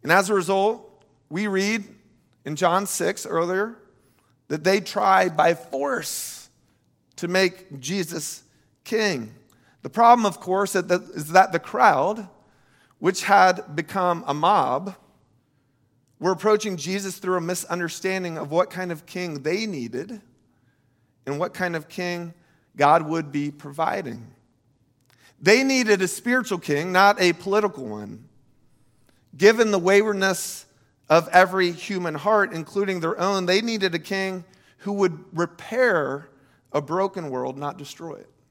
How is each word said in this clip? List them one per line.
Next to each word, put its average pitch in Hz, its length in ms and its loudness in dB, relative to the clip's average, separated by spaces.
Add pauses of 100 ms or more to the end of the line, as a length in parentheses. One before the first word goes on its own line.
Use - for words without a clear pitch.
And 151 100 2
as 190 180 4
a 214 40 0
result, 196 680 -2 (260)
we 190 180 -4
read 202 380 -2 (600)
in 147 100 -8
John 180 320 0
six 180 400 -4
earlier 180 500 -2 (720)
that 151 140 -6
they 185 180 2
tried 185 560 2
by 170 180 4
force - 920 -8 (680)
to 175 100 -8
make 180 540 -2
Jesus 165 640 -8 (400)
king. 175 500 -2 (480)
The - 80 -10
problem, 233 360 6
of 185 120 -2
course, 185 360 -2
that 180 120 0
the, 180 140 0 (140)
is 151 180 -10
that 190 180 6
the 170 80 0
crowd, 202 680 2 (720)
which 185 240 -2
had 185 500 4
become 170 540 -2
a 143 40 -2
mob, 160 600 0 (1300)
were 170 100 0
approaching 208 460 0
Jesus 185 420 -6
through 185 180 -2
a 175 40 0
misunderstanding 175 1000 -6
of 147 140 -8
what 180 180 0
kind 180 220 -8
of 156 140 -12
king 170 360 -8
they 185 240 -4
needed 160 540 -10 (1040)
and 143 140 -6
what 175 120 -4
kind 180 220 -4
of 156 140 -8
king 175 440 -8 (440)
God 147 260 6
would 156 300 -4
be 147 180 -4
providing. 147 800 -8 (1080)
They 220 260 6
needed 247 360 2
a 185 80 0
spiritual 240 500 -2
king, 160 340 -4
not 202 280 6
a 180 140 4
political 196 500 -2
one. 107 420 -12 (1120)
Given 220 340 6
the 202 80 2
waywardness 190 840 2 (460)
of 160 180 4
every 180 440 4
human 175 420 -6
heart, 196 400 0
including 190 460 -4
their 165 180 -4
own, 190 260 0
they 185 160 2
needed 214 340 -2
a 170 40 -2
king 190 460 -6 (340)
who 202 160 -8
would 180 280 0 (140)
repair 170 920 -2 (420)
a 147 80 -2
broken 175 480 -4
world, 131 300 -6
not 143 180 -8
destroy 160 380 -16
it. - 160 -20 (200)